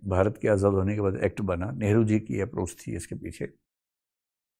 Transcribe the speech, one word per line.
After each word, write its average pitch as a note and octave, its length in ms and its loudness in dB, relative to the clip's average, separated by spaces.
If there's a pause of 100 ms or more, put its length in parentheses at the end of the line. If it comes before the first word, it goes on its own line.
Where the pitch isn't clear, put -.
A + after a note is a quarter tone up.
भारत G2 380 2
के A2+ 60 2
आज़ाद G2+ 240 4
होने G2 220 0
के G#2 60 -4
बाद G2+ 160 0
एक्ट - 240 -2
बना, F#2 300 -2
नेहरू G#2+ 340 2
जी G#2+ 160 2
की G#2 200 -6
अप्रोच F#2+ 400 -6
थी A2 160 -8
इसके - 180 -10
पीछे। - 400 -12 (1040)